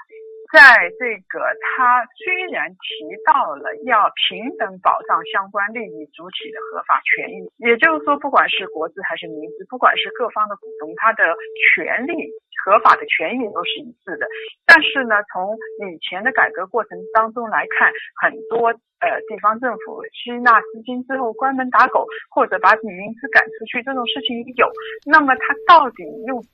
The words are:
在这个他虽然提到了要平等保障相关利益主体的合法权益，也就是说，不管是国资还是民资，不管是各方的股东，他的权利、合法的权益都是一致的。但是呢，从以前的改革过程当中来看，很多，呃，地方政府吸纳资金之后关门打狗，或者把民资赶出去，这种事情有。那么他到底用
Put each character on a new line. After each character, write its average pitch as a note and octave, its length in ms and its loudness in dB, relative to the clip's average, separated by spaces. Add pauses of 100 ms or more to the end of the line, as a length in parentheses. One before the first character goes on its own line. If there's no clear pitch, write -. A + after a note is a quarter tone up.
(500)
在 B3 480 10
这 A#3 160 -4 (160)
个 - 80 -8 (240)
他 B3 400 2 (160)
虽 - 80 -16 (240)
然 E3 240 -6
提 A4 320 -14 (200)
到 B3+ 280 2
了 - 160 -10 (160)
要 G#3+ 240 2 (160)
平 G#3+ 320 -6
等 A3 80 -2 (160)
保 - 240 2
障 F3+ 120 0 (120)
相 G3 200 -4
关 G3+ 120 -4 (120)
利 A#3+ 40 -10 (160)
益 - 160 -14
主 E3 240 -18
体 - 160 -12
的 - 80 -14 (120)
合 - 160 -8
法 C3+ 200 4
权 - 240 -4
益， - 160 -14 (120)
也 A#3 200 2
就 D#4+ 200 2
是 - 60 -12
说， C#4+ 140 0
不 C#4+ 120 -6
管 F#3 200 2
是 - 200 -4
国 D#3 180 -6
资 F#3+ 140 -16
还 E3 140 -6
是 E3+ 100 -12
民 D#3 200 -12 (120)
资， F#3+ 120 -16
不 B3+ 80 -10
管 B3+ 200 4
是 - 200 -4
各 A3 120 -2
方 G#3+ 180 -2
的 G3+ 80 -10
股 - 100 -18 (120)
东， D#3+ 200 -10
他 A3+ 160 4
的 G#3+ 80 -4 (520)
权 F#3+ 320 -2
利、 E4+ 80 -4 (480)
合 G3+ 200 4
法 D3 140 8
的 A3 100 -6
权 F3 280 -2
益 B3+ 80 -4 (120)
都 F3 80 -4
是 - 160 -6
一 B3 120 -16 (120)
致 - 160 -10
的。 - 80 -6 (400)
但 D#4 160 8
是 C#4 240 0
呢， A3 80 2 (160)
从 G3 240 -4 (320)
以 E3 160 -10
前 F#3 200 -8
的 B3+ 100 0
改 F#3 180 2
革 F#3+ 160 -8
过 A3 180 -2
程 F3+ 140 -14 (160)
当 A3 200 2
中 A#3 160 -8
来 D3 160 0 (120)
看， G#3 120 4 (280)
很 D3+ 160 0 (160)
多， A#3 240 2 (260)
呃， F3 60 0 (240)
地 G3+ 100 -8
方 A3 200 0
政 B3+ 100 -2 (160)
府 - 240 -12
吸 - 320 -12
纳 B3 160 6 (140)
资 A3+ 120 -16
金 B3+ 220 -8
之 C4 120 -4
后 A#3 140 -4
关 C4+ 220 -2
门 B3+ 160 -4
打 A#3+ 160 6
狗， - 180 0 (240)
或 F3 180 0
者 F#3 120 -2
把 F#3 240 6
民 G#3 320 -10
资 - 160 -12
赶 - 160 4
出 - 180 -14
去， A#3 180 -6
这 C4+ 120 -6
种 B3+ 140 -2
事 C4+ 180 -4
情 A#3 160 -6 (140)
有。 - 100 4 (400)
那 D4+ 140 6
么 C4+ 160 4
他 C#4 180 -2 (120)
到 D#4+ 240 8
底 - 120 -14 (240)
用 B3 160 -6 (120)